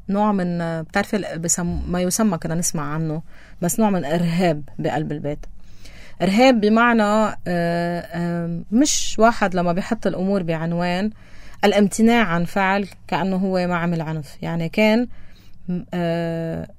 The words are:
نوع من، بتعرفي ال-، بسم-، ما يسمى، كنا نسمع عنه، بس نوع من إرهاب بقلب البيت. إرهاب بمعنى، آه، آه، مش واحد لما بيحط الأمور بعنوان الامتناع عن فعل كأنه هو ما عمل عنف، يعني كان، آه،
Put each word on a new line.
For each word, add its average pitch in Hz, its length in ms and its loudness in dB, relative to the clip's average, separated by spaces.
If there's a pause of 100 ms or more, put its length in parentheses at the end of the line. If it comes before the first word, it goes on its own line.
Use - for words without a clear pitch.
نوع 208 220 2
من، 170 500 0
بتعرفي 196 360 -2
ال-، 180 220 -4
بسم-، 175 520 -2
ما 180 100 0
يسمى، 180 360 2
كنا 160 180 -4
نسمع 156 380 -2
عنه، 160 280 -2 (400)
بس 175 180 0
نوع 220 100 4
من 180 160 0
إرهاب 170 580 2 (160)
بقلب 151 320 -2
البيت. 147 340 -6 (760)
إرهاب 220 400 6
بمعنى، 226 420 4
آه، 208 320 2 (120)
آه، 170 1120 -2 (100)
مش - 480 2
واحد 214 360 4
لما 175 180 2
بيحط 196 340 -2
الأمور 190 360 0
بعنوان 170 680 -2 (560)
الامتناع 214 580 4
عن 175 220 0
فعل 196 420 0 (200)
كأنه 190 280 0
هو 185 320 0
ما 180 80 0
عمل 170 260 0
عنف، 156 400 -8
يعني 165 280 -4
كان، 214 380 2 (840)
آه، 165 720 -4 (120)